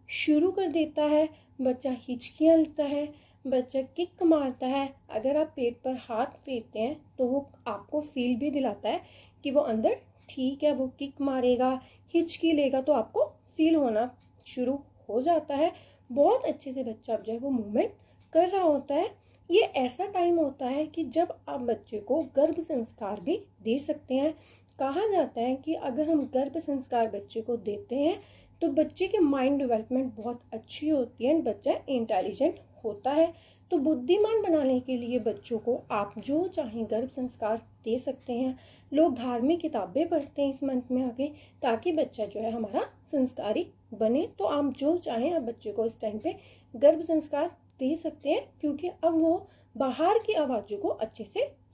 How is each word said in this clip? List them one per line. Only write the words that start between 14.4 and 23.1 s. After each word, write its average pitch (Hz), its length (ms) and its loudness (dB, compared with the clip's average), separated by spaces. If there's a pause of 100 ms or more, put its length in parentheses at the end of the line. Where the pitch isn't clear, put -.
शुरू 254 260 -4 (360)
हो 214 120 0
जाता 302 340 2
है। 311 160 2 (400)
बहुत 311 340 4
अच्छे 285 280 -6
से 262 120 -6
बच्चा 226 300 -6
अब 208 80 -4
जो 220 100 -6
है 233 60 -4
वो 277 120 -4
मूवमेंट 233 420 0 (400)
कर 349 160 6
रहा 381 140 0
होता 294 320 2
है। 339 160 0 (400)
ये 370 100 6
ऐसा 262 460 -2
टाइम 349 320 2
होता 277 280 -2
है 277 200 -2
कि 320 200 -6
जब 330 280 0 (140)
आप 285 120 -6
बच्चे 226 400 -4
को 285 220 0 (140)
गर्भ 320 240 4
संस्कार 233 600 -6